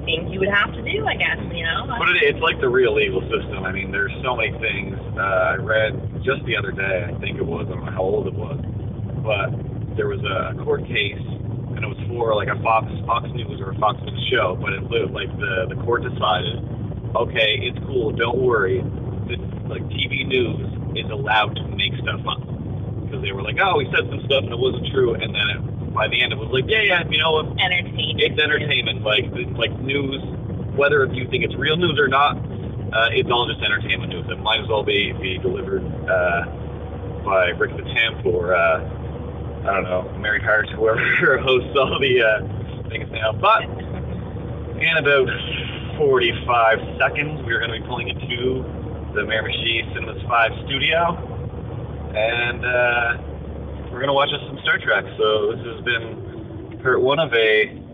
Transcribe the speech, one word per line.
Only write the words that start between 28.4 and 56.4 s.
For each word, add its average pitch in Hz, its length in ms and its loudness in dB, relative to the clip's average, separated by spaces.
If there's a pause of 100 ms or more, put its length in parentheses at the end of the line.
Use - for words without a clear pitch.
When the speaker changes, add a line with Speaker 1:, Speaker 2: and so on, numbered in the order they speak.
Speaker 2:
entertainment." - 600 0
Like, 107 280 2
the, - 220 -4
like, 110 260 -2
news, 135 440 -2 (520)
whether 143 300 6
you 127 240 -2
think 127 160 0
it's - 80 -2
real 156 240 2
news 160 220 2
or 143 80 6
not, 135 280 4 (580)
uh, 113 200 4
it's 127 160 2
all 175 160 2
just 147 160 -4
entertainment - 500 0
news. 87 160 -6
It - 140 -6
might 110 180 2
as 104 80 -4
well 110 140 2
be, 101 400 2
be 95 160 -2
delivered, 92 480 -2 (240)
uh, - 360 2 (800)
by 95 260 4 (120)
Rick - 160 0
the - 60 -6 (100)
Temp - 320 0
or, 90 300 2
uh, - 260 4 (840)
I 98 160 0
don't 90 60 0
know, 92 340 -2
Mary - 220 0
Hart, 107 300 4
whoever 110 680 4
<laughs> - 20 2
hosts 131 380 2
all 135 200 4
the, 127 240 4
uh, - 680 0
things - 240 -6
now. 110 180 0
But 220 320 4
in - 1300 -4
about 131 320 6 (680)
forty-five 123 840 4 (200)
seconds, 147 460 0
we're - 160 0
gonna - 180 -2
be - 80 -8
pulling 117 220 -4
into - 560 -2 (480)
the - 80 0
Miramichi 120 720 -2
Cinemas 110 340 -6
Five 113 240 4 (140)
studio, 156 500 2 (1000)
and, 117 520 0
uh, 120 520 2 (720)
we're - 120 -6
gonna 139 120 2
watch 139 200 4
us 143 140 -4
some 135 160 -8
Star - 160 4
Trek. - 260 2 (120)
So 107 360 4
this 117 120 -6
has 113 200 -8
been - 1000 -6